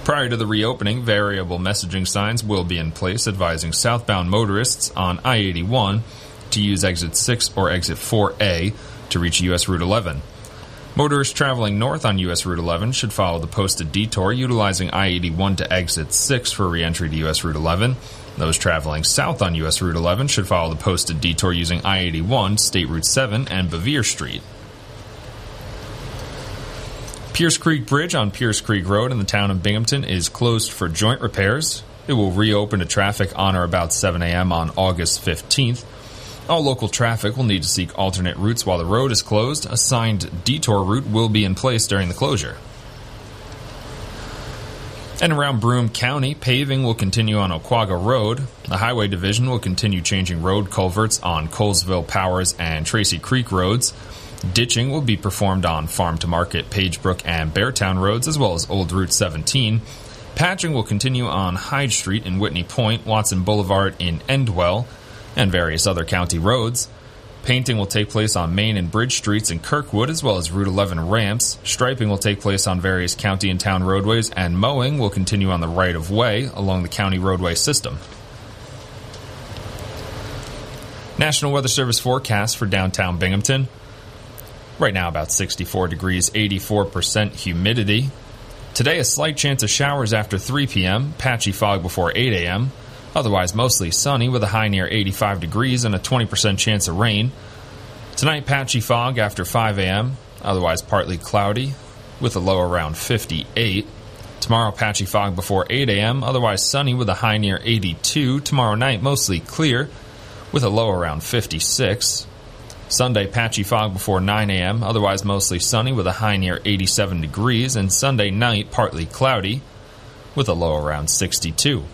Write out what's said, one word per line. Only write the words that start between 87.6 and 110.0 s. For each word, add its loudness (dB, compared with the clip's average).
Today, 2
a 0
slight 0
chance 0
of 0
showers 2
after 0
three 0
P 0
M, 0
patchy 0
fog 2
before 0
eight 2
A 0
M. 0
Otherwise, 2
mostly 2
sunny 2
with 2
a 0
high 2
near 2
eighty-five 0
degrees 0
and 2
a 0
twenty 2
percent 2
chance 2
of -2
rain. 2
Tonight, 0
patchy 2
fog 2
after 0
five 2
A 2
M, 0
otherwise 2
partly 0
cloudy 0
with 0
a 0
low 4
around 0
fifty-eight. 0
Tomorrow, 2
patchy 0
fog 2
before 0
eight 2
A 2
M, 2
otherwise 2
sunny 0
with 0
a 2
high 2
near 0
eighty-two. 0
Tomorrow 2
night, 0
mostly 0
clear 0